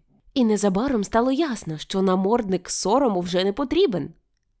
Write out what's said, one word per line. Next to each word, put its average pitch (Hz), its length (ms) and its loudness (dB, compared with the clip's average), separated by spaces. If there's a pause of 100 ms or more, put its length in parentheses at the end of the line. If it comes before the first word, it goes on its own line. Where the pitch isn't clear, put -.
(340)
І 254 120 2
незабаром 208 580 0
стало 240 280 0
ясно, 254 460 -4
що 190 240 -4
намордник 190 680 0
сорому 214 520 2
вже 180 220 -2
не 202 100 0
потрібен. 240 600 0 (460)